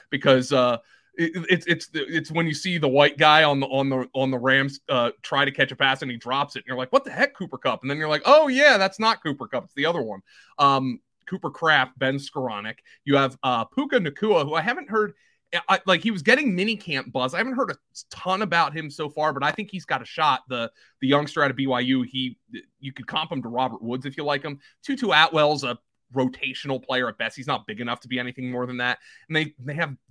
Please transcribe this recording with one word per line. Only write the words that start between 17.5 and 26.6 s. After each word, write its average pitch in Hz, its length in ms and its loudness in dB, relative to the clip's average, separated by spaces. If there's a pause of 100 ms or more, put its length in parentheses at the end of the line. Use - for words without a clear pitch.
heard 226 160 -2
a 127 60 -8 (340)
ton 190 320 -4
about 160 340 0
him 151 140 -10
so 151 180 -8
far, 151 240 -2
but 135 100 -4
I 147 60 2
think - 220 -8
he's 180 140 -12
got 127 180 -4
a - 20 -16
shot. 147 420 0
The, 117 240 -4 (300)
the 131 60 0
youngster 147 360 2
out 139 60 2
of 120 80 -4
B 135 80 -2
Y 127 140 0
U, 127 240 0
he, 127 340 -8 (420)
you 135 140 -14
could - 140 -14
comp 156 240 -6
him 135 100 -6
to 117 80 -10
Robert 123 320 -4
Woods 123 240 -6
if 143 120 -10
you 151 60 -8
like 143 200 -2
him. 143 160 -10 (240)
Tutu 247 280 -2
Atwell's 151 520 4
a 120 160 -4 (340)
rotational 131 720 -4